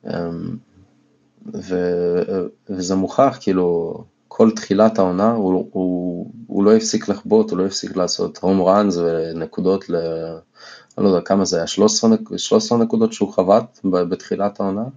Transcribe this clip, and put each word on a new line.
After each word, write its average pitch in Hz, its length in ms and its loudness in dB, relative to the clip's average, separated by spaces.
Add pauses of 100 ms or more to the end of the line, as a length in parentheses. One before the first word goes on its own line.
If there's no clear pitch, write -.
אמ, 85 520 -6 (960)
ו-, 90 880 -2 (260)
וזה 92 260 -4
מוכח, 127 440 0
כאילו, 87 580 -2 (300)
כל 113 280 4
תחילת 107 440 2
העונה, 95 320 2
הוא, 92 400 0
הוא, 90 600 -4 (160)
הוא 98 160 0
לא 107 120 8
הפסיק 113 320 0
לחבוט, 107 440 2
הוא 90 60 -2
לא 95 80 2
הפסיק - 300 -6
לעשות 90 420 -2
הום 95 240 2
ראנס 95 360 4
ונקודות 82 920 -2
ל-, 82 480 -4 (600)
אני 98 80 0
לא 98 40 4
יודע 87 120 4
כמה 95 240 2
זה 87 120 -2
היה, 82 100 -2
שלוש 107 260 2
עשרה 113 160 2
נק-, 107 280 0
שלוש 110 260 0
עשרה 120 140 0
נקודות 113 360 2
שהוא 101 200 -2
חבט 104 500 2
ב-, 92 140 0
בתחילת 92 600 -4
העונה 101 240 -4 (140)